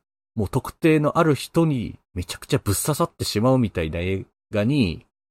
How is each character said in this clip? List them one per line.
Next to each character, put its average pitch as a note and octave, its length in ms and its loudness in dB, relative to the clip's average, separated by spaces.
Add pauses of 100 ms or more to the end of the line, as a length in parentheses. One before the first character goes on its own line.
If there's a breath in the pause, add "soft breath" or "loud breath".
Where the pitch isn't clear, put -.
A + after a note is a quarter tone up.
(360)
も G#2 100 0
う - 40 -4
特 - 240 -4
定 D#3 260 2
の D3 180 0
あ E3 60 4
る D3+ 120 4
人 - 300 0
に B2+ 320 -4 (160)
め F2 100 -6
ち - 120 -10
ゃ - 20 -12
く - 80 -20
ち D3 100 0
ゃ - 20 2
ぶ G2+ 160 -2
っ - 20 0
刺 - 200 -2
さ E3+ 100 0
っ - 60 -6
て - 140 -8
し - 140 -2
ま B2+ 140 4
う C3 40 4
み A2+ 140 0
た E2+ 120 -2
い D#2+ 80 -4
な E2+ 80 -4
映 F#2+ 260 -2 (260)
画 G#2 120 0
に、 A#2 420 0 (260)